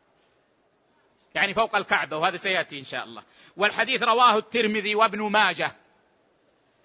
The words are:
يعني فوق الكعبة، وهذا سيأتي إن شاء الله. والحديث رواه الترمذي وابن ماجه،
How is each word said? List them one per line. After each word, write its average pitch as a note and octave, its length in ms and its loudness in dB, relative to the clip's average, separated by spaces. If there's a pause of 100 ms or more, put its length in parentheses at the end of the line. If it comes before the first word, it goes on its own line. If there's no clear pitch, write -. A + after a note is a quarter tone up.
(1300)
يعني F3+ 200 0
فوق A3 220 0
الكعبة، D#3 400 -2
وهذا F3 200 0
سيأتي E3+ 420 -4
إن C3+ 60 -14
شاء B2+ 200 -8
الله. A2 180 -16 (340)
والحديث G#3 460 0
رواه A#3 360 4
الترمذي G#3+ 560 -2
وابن G#3+ 280 2
ماجه، G3 500 0 (1120)